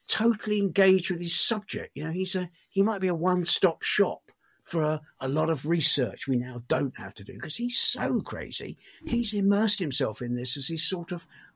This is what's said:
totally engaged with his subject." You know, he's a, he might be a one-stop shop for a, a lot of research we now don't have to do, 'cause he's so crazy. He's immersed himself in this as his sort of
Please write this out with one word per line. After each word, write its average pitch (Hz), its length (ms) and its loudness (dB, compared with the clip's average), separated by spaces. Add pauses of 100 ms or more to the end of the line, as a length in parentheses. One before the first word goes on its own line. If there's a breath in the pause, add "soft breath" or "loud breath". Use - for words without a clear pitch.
totally 214 540 2
engaged 190 500 4
with 175 100 -2
his 175 140 -4
subject." - 640 -4
You 151 80 -4
know, 160 80 -4
he's 185 240 -2
a, 180 120 -2 (220 soft breath)
he 196 120 2
might 208 180 2
be 185 80 2
a 175 80 2
one-stop 180 680 2
shop - 480 0 (320 soft breath)
for 160 220 -2
a, 151 160 0 (180 soft breath)
a 135 80 -4
lot 156 240 0
of 147 160 -2
research 139 600 0
we 131 80 2
now 123 320 -4
don't 139 300 0
have - 160 -10
to 101 100 -14
do, 98 160 -12
'cause 156 160 -8
he's 240 200 -4
so - 440 0
crazy. - 580 -8 (260 loud breath)
He's 233 300 0
immersed 202 460 2
himself 127 420 -2
in 120 140 -2
this 123 200 -6
as 139 120 -6
his 160 200 -2
sort 175 220 -6
of 175 160 -8 (300 loud breath)